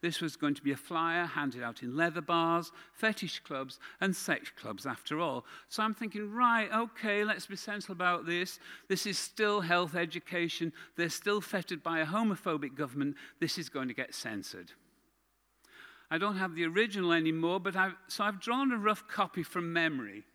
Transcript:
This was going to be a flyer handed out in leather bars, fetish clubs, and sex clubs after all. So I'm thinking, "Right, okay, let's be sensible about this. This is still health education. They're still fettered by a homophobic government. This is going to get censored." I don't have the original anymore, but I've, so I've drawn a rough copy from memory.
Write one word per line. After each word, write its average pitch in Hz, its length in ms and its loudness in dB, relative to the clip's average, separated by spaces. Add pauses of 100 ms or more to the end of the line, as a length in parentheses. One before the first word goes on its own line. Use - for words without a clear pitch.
This 170 180 -2
was 160 160 -2
going 147 200 2
to 143 60 -16
be 139 120 2
a 135 40 -2
flyer 165 480 0
handed 139 380 -2
out 117 180 -6
in 123 140 -6
leather 165 240 2
bars, 165 540 2 (180)
fetish 214 480 -2
clubs, 135 400 -6 (220)
and 190 120 2
sex - 400 -2
clubs - 320 -8
after 143 360 -4
all. 135 240 -2 (240)
So - 120 -4
I'm 220 120 0
thinking, 208 400 -6
"Right, 233 400 4
okay, 220 500 0
let's 214 220 0
be 196 100 -10
sensible 202 380 -6
about 175 320 2
this. 175 340 0 (300)
This 190 160 0
is 202 120 0
still 208 440 2
health 175 340 2
education. 170 760 -2 (240)
They're 170 100 2
still 208 320 0
fettered 180 420 -4
by 165 180 0
a 160 60 4
homophobic 165 680 0
government. 139 400 0 (240)
This - 180 0
is 165 120 -6
going 131 180 -2
to 123 60 -4
get 127 200 -4
censored." 95 600 -8 (1400)
I 160 60 0
don't 202 180 2
have 185 180 0
the 165 120 0
original 190 480 4
anymore, 165 480 2
but 185 160 -2
I've, 190 180 2 (140)
so - 160 -2
I've 202 160 -2
drawn 254 320 2
a 233 40 0
rough 208 300 0
copy 190 340 -2
from 170 300 -4
memory. 135 640 0